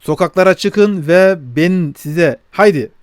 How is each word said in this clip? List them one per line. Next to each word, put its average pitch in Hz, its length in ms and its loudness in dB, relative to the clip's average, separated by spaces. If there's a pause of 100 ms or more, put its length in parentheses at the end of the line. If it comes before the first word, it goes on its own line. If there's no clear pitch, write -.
sokaklara 185 540 0
çıkın 202 520 -2
ve 185 320 2 (180)
ben 170 420 -2
size 151 400 -2 (120)
'Haydi 190 400 0 (120)